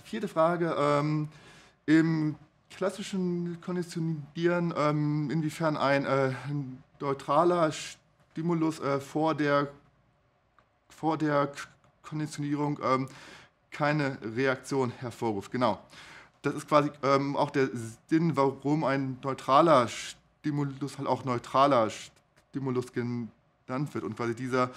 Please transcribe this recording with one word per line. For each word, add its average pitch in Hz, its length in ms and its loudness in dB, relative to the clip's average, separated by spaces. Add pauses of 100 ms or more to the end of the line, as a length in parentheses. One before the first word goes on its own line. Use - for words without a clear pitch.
vierte 208 240 -6
Frage, 165 500 2
ähm, 151 520 2 (560)
im 156 500 4 (340)
klassischen 180 920 -4
Konditionieren, 170 1120 -2
ähm, 151 560 0
inwiefern 151 460 0
ein, 139 280 2
äh, 135 280 2 (640)
neutraler 156 720 2
Stimulus, - 1120 -4
äh, 139 180 0
vor 156 340 -2
der, 143 380 2 (1200)
vor 156 280 -2
der 143 300 2
K-, - 220 -14 (340)
Konditionierung, 147 800 -4
ähm, 131 240 2 (640)
keine 147 500 0
Reaktion 131 720 -2
hervorruft. 113 600 -6
Genau. 120 300 0 (600)
Das 143 120 -2
ist 147 140 -10
quasi, 147 240 4 (100)
ähm, 139 360 2
auch 143 120 0
der 135 200 0 (400)
Sinn, 160 260 2
warum 139 480 0
ein 131 400 -2
neutraler 139 640 6
Stimulus 143 1080 -8
halt 135 100 -6
auch 120 160 0
neutraler 127 640 4
Stimulus - 1040 -8
genannt 120 1000 -8
wird. - 100 -6
Und 110 120 -6
quasi 117 200 -4
dieser, 127 420 0